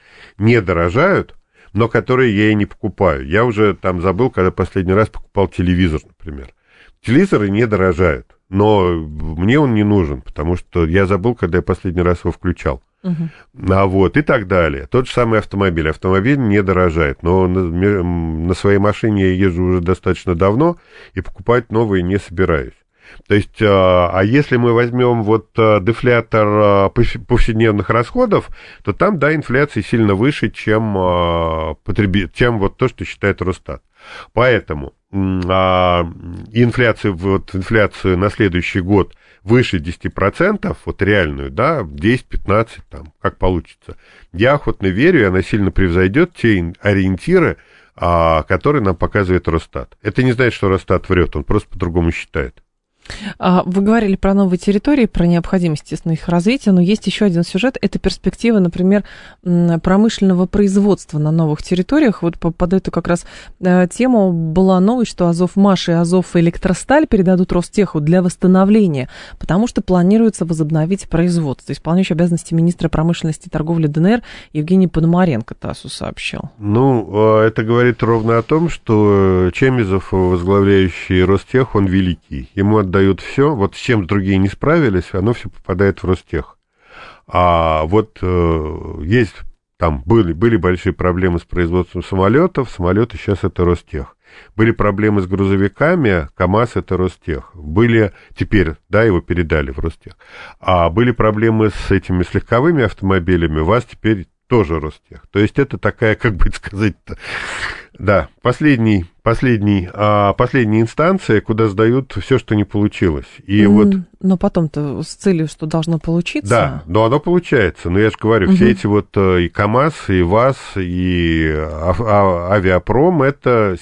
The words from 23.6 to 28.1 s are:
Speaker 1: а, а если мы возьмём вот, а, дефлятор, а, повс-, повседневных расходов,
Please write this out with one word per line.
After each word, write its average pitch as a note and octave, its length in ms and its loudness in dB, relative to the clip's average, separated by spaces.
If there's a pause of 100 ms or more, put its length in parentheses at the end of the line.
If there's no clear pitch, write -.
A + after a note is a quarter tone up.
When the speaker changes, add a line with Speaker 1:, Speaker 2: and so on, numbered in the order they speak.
Speaker 1:
а, F#2 500 4
а F#2 120 2
если B2+ 320 2
мы A#2+ 160 2
возьмём A#2+ 500 0
вот, G#2+ 340 0
а, A2 220 4
дефлятор, A2+ 720 0
а, G2+ 400 2
повс-, A#2 360 0
повседневных A2 640 2
расходов, E3+ 600 0 (320)